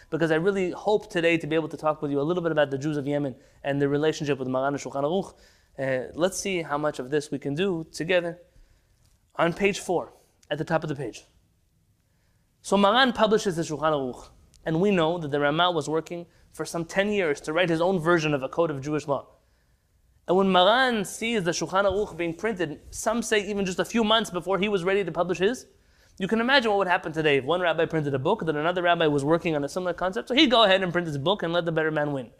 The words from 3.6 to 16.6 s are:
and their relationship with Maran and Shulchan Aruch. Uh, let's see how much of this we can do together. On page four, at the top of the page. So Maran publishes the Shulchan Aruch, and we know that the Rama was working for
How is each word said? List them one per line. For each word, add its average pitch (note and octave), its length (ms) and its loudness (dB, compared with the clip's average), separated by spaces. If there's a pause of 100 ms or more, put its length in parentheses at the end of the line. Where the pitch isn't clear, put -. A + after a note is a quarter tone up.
and C#3+ 160 0
their C#3+ 80 4
relationship C#3+ 500 0
with C3 100 -6
Maran C3 260 0
and C3+ 80 -6
Shulchan C#3 200 -6
Aruch. F3 320 -2 (440)
Uh, C3 360 -4
let's F#3 240 -2
see F#3 220 -2
how D3 160 -4
much D3+ 220 -2
of B2+ 120 -10
this D3 200 -2
we C#3 80 -4
can C#3+ 160 -6
do E3 360 -2
together. E3+ 480 -2 (1000)
On E3 180 2
page G3 260 0
four, D3+ 320 -4 (380)
at D3+ 80 -4
the D#3 60 -6
top D#3+ 180 -2
of D#3+ 80 -6
the D3 40 -6
page. C3 300 -10 (1400)
So - 160 0
Maran A3 380 4
publishes G#3 420 2
the E3+ 60 -2
Shulchan D3+ 300 -2
Aruch, C3+ 360 -4 (380)
and D#3+ 120 0
we G3+ 120 4
know F3 260 2
that D#3 140 -6
the C#3+ 100 0
Rama D#3 300 2
was D3+ 180 -2
working D#3+ 380 -6 (260)
for D#3 140 -10